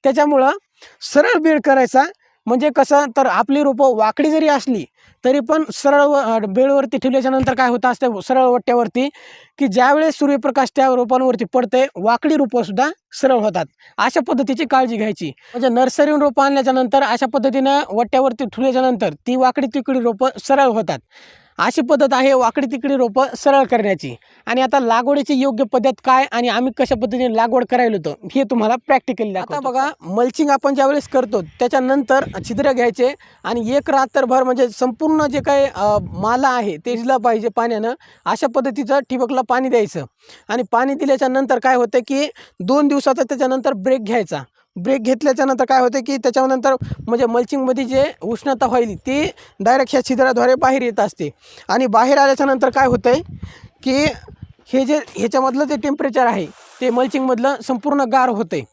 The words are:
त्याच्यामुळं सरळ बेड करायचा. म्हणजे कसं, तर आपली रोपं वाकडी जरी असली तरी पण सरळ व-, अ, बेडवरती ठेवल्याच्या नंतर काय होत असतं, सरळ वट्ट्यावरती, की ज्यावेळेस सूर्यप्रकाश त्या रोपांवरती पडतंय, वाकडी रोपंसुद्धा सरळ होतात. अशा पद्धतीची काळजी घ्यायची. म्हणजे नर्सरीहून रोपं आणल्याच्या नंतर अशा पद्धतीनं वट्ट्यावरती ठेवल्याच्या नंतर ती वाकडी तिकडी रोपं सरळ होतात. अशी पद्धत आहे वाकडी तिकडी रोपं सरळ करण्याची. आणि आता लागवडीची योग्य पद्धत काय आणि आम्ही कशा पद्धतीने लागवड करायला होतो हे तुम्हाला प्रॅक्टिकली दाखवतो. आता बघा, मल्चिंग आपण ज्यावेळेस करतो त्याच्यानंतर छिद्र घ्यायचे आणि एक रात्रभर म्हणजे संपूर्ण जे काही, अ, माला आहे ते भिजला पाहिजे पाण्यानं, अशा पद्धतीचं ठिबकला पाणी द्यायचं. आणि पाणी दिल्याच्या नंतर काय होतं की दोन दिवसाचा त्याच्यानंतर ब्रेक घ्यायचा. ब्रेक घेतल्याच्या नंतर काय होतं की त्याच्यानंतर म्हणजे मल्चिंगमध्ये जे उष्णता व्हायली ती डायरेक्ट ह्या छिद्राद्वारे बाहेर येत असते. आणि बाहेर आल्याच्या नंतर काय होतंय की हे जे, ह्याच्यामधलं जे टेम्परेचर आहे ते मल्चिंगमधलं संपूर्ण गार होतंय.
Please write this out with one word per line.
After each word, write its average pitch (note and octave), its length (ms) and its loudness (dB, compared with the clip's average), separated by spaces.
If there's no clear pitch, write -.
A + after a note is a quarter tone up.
त्याच्यामुळं C#4 460 2
सरळ E4+ 240 4
बेड D#4 260 2
करायचा. C4+ 380 4
म्हणजे B3+ 300 0
कसं, C#4+ 280 4
तर C4 100 2
आपली C4 360 0
रोपं C4+ 340 2
वाकडी A3+ 340 0
जरी D#4 180 2
असली B3+ 360 -2
तरी C4 160 2
पण D#4 240 0
सरळ C#4+ 280 2
व-, C#4+ 200 2
अ, A3+ 160 0
बेडवरती C4 580 0
ठेवल्याच्या C4 340 0
नंतर C4 240 0
काय C4 140 2
होत A#3+ 180 0
असतं, A#3+ 420 -2
सरळ C4 140 4
वट्ट्यावरती, B3 680 0
की C#4 80 0
ज्यावेळेस C#4 480 2
सूर्यप्रकाश C#4 600 0
त्या C4+ 100 4
रोपांवरती B3+ 580 0
पडतंय, B3+ 420 0
वाकडी A#3 400 0
रोपंसुद्धा A#3+ 520 0
सरळ C4 260 2
होतात. F#3 260 -2
अशा B3+ 300 0
पद्धतीची C4 420 -2
काळजी C4 260 2
घ्यायची. G#3 300 -4
म्हणजे A#3+ 420 -4
नर्सरीहून C#4 540 2
रोपं C#4+ 220 2
आणल्याच्या C#4 280 2
नंतर C4 300 2
अशा B3+ 240 0
पद्धतीनं C4+ 540 0
वट्ट्यावरती B3+ 520 0
ठेवल्याच्या B3+ 380 -2
नंतर A3+ 300 0
ती B3 240 -4
वाकडी B3+ 300 0
तिकडी C4 340 -2
रोपं A#3 280 -2
सरळ C4+ 240 2
होतात. G#3 320 -2
अशी A3 220 0
पद्धत C4+ 320 2
आहे C4+ 200 2
वाकडी B3+ 340 0
तिकडी C4+ 300 -4
रोपं B3 300 0
सरळ C#4 260 4
करण्याची. G3 520 -2
आणि A#3+ 140 -2
आता C4 200 2
लागवडीची B3 540 0
योग्य C4 380 0
पद्धत B3+ 200 2
काय C4 280 4
आणि A#3+ 160 -2
आम्ही A#3+ 280 -2
कशा C4+ 180 0
पद्धतीने A#3 420 -2
लागवड A#3+ 340 2
करायला A#3+ 260 0
होतो D#3 380 -8
हे C#4 80 2
तुम्हाला A3+ 320 0
प्रॅक्टिकली B3 460 -2
दाखवतो. F#3 200 -8
आता D4 80 -6
बघा, C4 280 -2
मल्चिंग A#3+ 500 -2
आपण C#4 240 2
ज्यावेळेस C#4 340 0
करतो A3 340 0
त्याच्यानंतर C4 840 0
छिद्र C#4 240 0
घ्यायचे A#3+ 420 0
आणि A3+ 260 -4
एक C#4+ 200 -2
रात्रभर C4 520 2
म्हणजे B3+ 260 0
संपूर्ण D4+ 580 -2
जे C4+ 200 -4
काही, C#4 280 2
अ, G#3 240 0
माला G#3+ 500 -2
आहे A3 280 -2
ते A#3+ 180 -6
भिजला A#3+ 220 0
पाहिजे A3+ 400 0
पाण्यानं, A3+ 360 -2
अशा A#3 300 -2
पद्धतीचं B3+ 440 -2
ठिबकला B3+ 500 -2
पाणी C4 200 0
द्यायचं. G#3 360 0
आणि A#3 140 -2
पाणी C4 220 2
दिल्याच्या C4+ 340 0
नंतर B3+ 300 0
काय C4 180 2
होतं A#3+ 220 0
की C#4 300 -2
दोन C#4 280 2
दिवसाचा C4+ 340 0
त्याच्यानंतर C4 500 -2
ब्रेक A#3 320 -2
घ्यायचा. F#3+ 380 -4
ब्रेक B3+ 200 -2
घेतल्याच्या C4 420 0
नंतर C4 200 0
काय C4 160 2
होतं B3+ 180 0
की C4+ 180 -4
त्याच्यानंतर C4 580 0
म्हणजे A#3+ 180 2
मल्चिंगमध्ये B3+ 580 0
जे C4 200 0
उष्णता A#3+ 440 -2
व्हायली A#3+ 280 0
ती C#4+ 360 -2
डायरेक्ट B3 320 2
ह्या C4 120 0
छिद्राद्वारे B3+ 500 2
बाहेर B3+ 280 2
येत A#3 180 -4
असते. F3+ 300 -4
आणि A#3+ 180 0
बाहेर B3 320 4
आल्याच्या C#4 280 4
नंतर C4+ 240 2
काय C4+ 160 2
होतंय B3 340 2
की C4+ 240 0
हे C4 120 2
जे, D4 240 0
ह्याच्यामधलं C4 560 -2
जे C#4+ 120 -4
टेम्परेचर C4 500 -2
आहे G3+ 200 -2
ते B3+ 100 0
मल्चिंगमधलं C4 640 -2
संपूर्ण C#4+ 340 -2
गार C4 280 2
होतंय. G3 320 -4